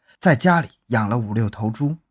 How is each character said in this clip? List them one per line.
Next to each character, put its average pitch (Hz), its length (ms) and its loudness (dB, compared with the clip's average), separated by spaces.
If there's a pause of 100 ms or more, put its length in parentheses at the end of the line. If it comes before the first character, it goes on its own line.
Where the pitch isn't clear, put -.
(200)
在 160 160 4
家 175 240 2
里 - 80 -6 (200)
养 110 200 0
了 117 80 -2
五 107 160 -4
六 110 160 0
头 110 220 -4
猪， 147 260 -2 (140)